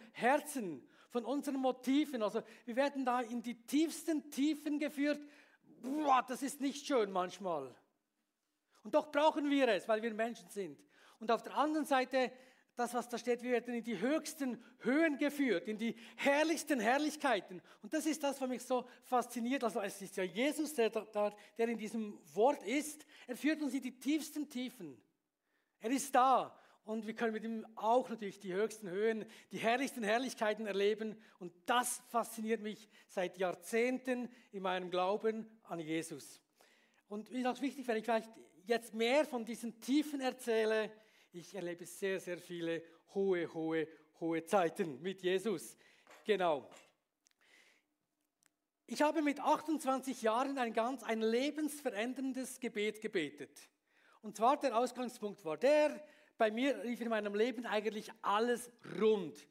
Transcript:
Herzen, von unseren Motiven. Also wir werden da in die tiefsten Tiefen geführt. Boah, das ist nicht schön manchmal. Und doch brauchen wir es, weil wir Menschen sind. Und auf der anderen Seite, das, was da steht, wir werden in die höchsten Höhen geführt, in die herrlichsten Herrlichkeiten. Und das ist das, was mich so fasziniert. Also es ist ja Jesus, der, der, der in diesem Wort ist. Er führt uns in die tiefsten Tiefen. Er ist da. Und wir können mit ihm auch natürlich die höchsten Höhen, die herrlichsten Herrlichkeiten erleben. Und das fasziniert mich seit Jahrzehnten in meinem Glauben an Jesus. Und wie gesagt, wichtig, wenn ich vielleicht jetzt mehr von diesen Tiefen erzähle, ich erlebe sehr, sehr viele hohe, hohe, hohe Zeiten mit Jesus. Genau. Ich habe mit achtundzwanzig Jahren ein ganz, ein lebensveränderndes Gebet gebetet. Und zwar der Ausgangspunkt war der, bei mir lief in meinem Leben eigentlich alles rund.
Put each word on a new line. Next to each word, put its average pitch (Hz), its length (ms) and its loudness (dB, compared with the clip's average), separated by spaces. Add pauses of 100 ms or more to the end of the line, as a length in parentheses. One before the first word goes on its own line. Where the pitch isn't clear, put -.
(140)
Herzen, 226 720 0 (220)
von 233 160 -4
unseren 277 320 -2
Motiven. 262 640 2
Also 208 200 -2 (220)
wir 233 120 -4
werden 277 260 2
da 247 160 2
in 240 220 -4
die 240 240 -10
tiefsten 302 640 0
Tiefen 294 480 0
geführt. 294 420 0 (600)
Boah, 262 440 2
das 254 180 -6
ist - 180 -6
nicht - 260 -4
schön 220 240 2
manchmal. 175 640 -2 (1080)
Und 226 120 -2
doch 294 160 2
brauchen 294 380 4
wir 269 200 6
es, 185 180 2
weil 220 140 2
wir 226 120 -2
Menschen 220 360 -4
sind. 175 340 -10 (360)
Und 220 120 -2
auf 220 120 2
der 196 120 -12
anderen 302 300 2
Seite, 262 480 2 (420)
das, 233 180 -2
was 233 140 -2
da 226 120 -6
steht, 240 240 -2
wir 247 80 -2
werden 240 240 0
in 233 80 -4
die 226 160 -4
höchsten 269 600 -2 (180)
Höhen 285 380 2
geführt, 277 500 2
in 214 100 -4
die 226 180 -2 (220)
herrlichsten 294 640 2
Herrlichkeiten. 240 800 0 (200)
Und 214 120 -8
das 311 120 0
ist 294 180 0
das, 269 180 -2
was 254 80 0
mich 254 140 -4
so 247 260 -2 (140)
fasziniert. 247 600 0
Also 220 160 -2
es 196 220 -6
ist 190 160 -10
ja 185 60 0
Jesus, 262 500 0
der, 220 160 4
der, 208 460 -2 (220)
der 233 120 2
in 233 80 -2
diesem 214 420 -6 (140)
Wort 247 300 4
ist. 277 420 -2 (220)
Er 240 100 -8
führt 302 240 0
uns 269 140 -2
in 254 80 -4
die 240 160 -8
tiefsten 294 500 -2
Tiefen. 180 500 -10 (800)
Er 226 120 -2
ist - 240 0
da. 247 440 6 (240)
Und 220 220 -6
wir 220 80 -6
können 226 200 -2
mit 220 100 -6
ihm 226 220 -6 (100)
auch 247 340 4
natürlich 208 300 -8
die 190 140 -6
höchsten 214 360 -2
Höhen, 208 340 -2 (280)
die 190 80 -8
herrlichsten 240 440 0
Herrlichkeiten 214 640 0
erleben. 208 500 0 (240)
Und 170 140 -12 (140)
das 240 420 2
fasziniert 220 520 -2
mich 208 280 -10 (180)
seit 180 300 -4
Jahrzehnten 233 920 0 (220)
in 190 120 -8
meinem 185 260 -2
Glauben 214 580 0 (140)
an 170 180 -8
Jesus. 160 640 -6 (640)
Und 214 240 -10
wie 247 60 -6
gesagt, 247 240 -2
wichtig, 262 260 -4
wenn 220 100 0
ich 220 60 -2
vielleicht 226 280 0 (340)
jetzt 226 300 -2
mehr 240 300 4
von 240 200 -6
diesen 233 340 -8
Tiefen 294 420 2
erzähle, 220 680 2 (460)
ich 175 200 -14
erlebe 175 320 -8
sehr, 190 320 -2
sehr 175 180 -6
viele 165 460 -4 (320)
hohe, 185 360 2
hohe, 160 360 0 (320)
hohe 165 260 -2
Zeiten 165 560 0
mit 190 220 -6
Jesus. 185 520 -2 (500)
Genau. 170 440 2 (2250)
Ich 233 160 -4
habe 302 220 2
mit 285 160 0
achtundzwanzig 262 800 0
Jahren 262 380 0
ein 233 140 -2
ganz, 240 280 0
ein 220 200 -2
lebensveränderndes 254 1400 -2
Gebet 214 420 -2
gebetet. 151 640 -6 (540)
Und 208 160 -12
zwar 247 200 6
der 277 200 0
Ausgangspunkt 240 640 -4
war 156 140 -4
der, 294 480 4 (320)
bei 220 140 4
mir 233 320 0
lief 226 180 -4
in 226 80 -4
meinem 208 240 -2
Leben 240 320 2
eigentlich 214 460 -2 (100)
alles 233 500 2 (300)
rund. 202 500 4